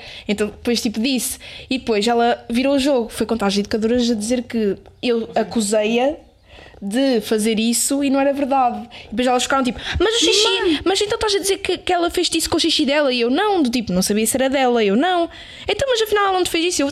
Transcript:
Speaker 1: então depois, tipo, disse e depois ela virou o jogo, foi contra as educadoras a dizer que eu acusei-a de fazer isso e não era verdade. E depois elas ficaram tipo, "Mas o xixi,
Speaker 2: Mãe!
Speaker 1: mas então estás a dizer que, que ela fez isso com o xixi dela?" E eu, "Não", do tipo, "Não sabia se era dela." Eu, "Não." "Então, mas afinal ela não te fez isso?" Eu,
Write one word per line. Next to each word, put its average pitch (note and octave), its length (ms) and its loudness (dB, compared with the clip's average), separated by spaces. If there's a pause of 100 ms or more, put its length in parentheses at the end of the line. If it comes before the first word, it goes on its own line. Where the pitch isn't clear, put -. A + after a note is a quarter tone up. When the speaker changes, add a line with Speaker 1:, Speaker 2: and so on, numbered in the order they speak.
(260)
Speaker 1:
então G#3 220 -2
depois, A#3 340 -2
tipo, A3 160 -4
disse B3 400 -2 (320)
e C4 80 0
depois A3 300 0
ela A#3 420 2
virou B3+ 240 2
o C#4+ 40 4
jogo, B3+ 300 2
foi - 160 -6
contra A3 220 -2
as G3 100 0
educadoras A3+ 540 0
a B3 40 0
dizer A3+ 280 -2
que A3 340 -2 (240)
eu A#3 360 -2
acusei-a A3+ 800 0 (640)
de A#3 420 0
fazer A3 360 0
isso A#3+ 460 0
e C#4 60 0
não C#4 100 2
era C#4 120 2
verdade. B3+ 560 0 (180)
E - 40 -20
depois A#3+ 160 0
elas B3 160 2
ficaram C4+ 220 0
tipo, B3 160 -2 (180)
"Mas G#4+ 160 2
o A#4 60 0
xixi, F#4+ 240 4 (160)
Speaker 2:
Mãe! E4+ 240 0
Speaker 1:
mas F#4+ 160 0
então G#4 160 0
estás G#4 180 -2
a G4+ 60 0
dizer F#4+ 180 0
que, - 180 -2
que - 160 -4
ela F4 160 2
fez E4+ 240 -2
isso E4 160 -2
com - 80 0
o D#4+ 40 0
xixi D#4 260 2
dela?" C#4 260 2
E B3 100 0
eu, A#3 80 2
"Não", F#4+ 340 2
do B3 40 2
tipo, A#3 240 -2
"Não F3+ 80 2
sabia G#3 240 2
se A3 120 0
era C4 120 2
dela." B3+ 360 2
Eu, G3 100 2
"Não." E4+ 340 2 (400)
"Então, A#4 220 -2
mas A#4 120 2
afinal G#4 240 2
ela F#4+ 80 2
não F#4 100 0
te F4 60 -4
fez E4 160 0
isso?" F4 160 -2
Eu, C#4 100 0